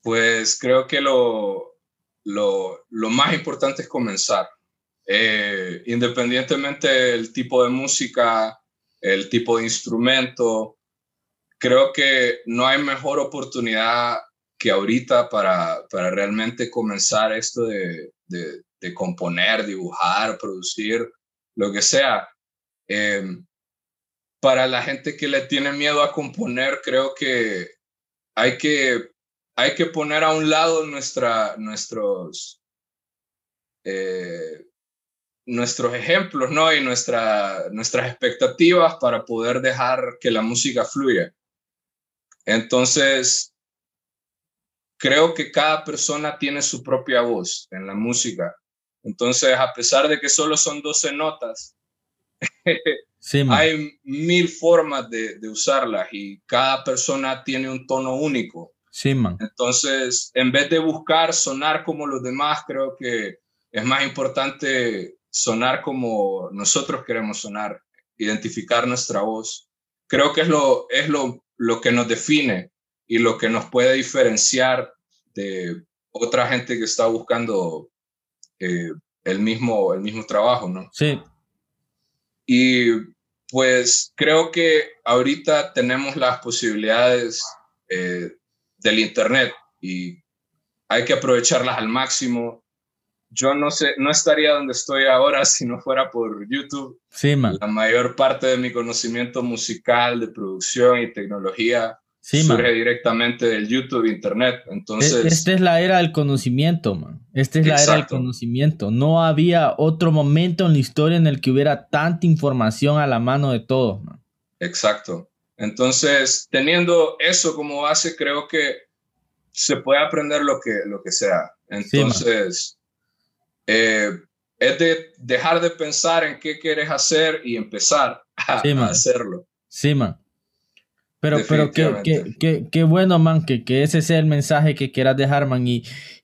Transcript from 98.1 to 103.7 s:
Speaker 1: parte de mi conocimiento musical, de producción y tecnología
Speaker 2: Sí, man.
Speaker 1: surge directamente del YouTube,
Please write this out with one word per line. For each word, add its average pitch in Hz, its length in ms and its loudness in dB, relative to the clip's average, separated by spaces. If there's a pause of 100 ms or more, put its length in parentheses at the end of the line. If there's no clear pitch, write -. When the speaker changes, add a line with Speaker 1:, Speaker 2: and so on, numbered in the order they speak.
Speaker 1:
parte 131 300 2
de 127 100 4
mi 123 160 -4
conocimiento 120 720 -4
musical, 120 760 0
de 113 80 -6
producción 120 720 0
y 117 120 -4
tecnología 107 840 -2 (220)
Speaker 2:
Sí, - 240 0
man. 135 140 4
Speaker 1:
surge 120 140 2
directamente 120 720 0
del 107 220 0
YouTube, 127 380 -2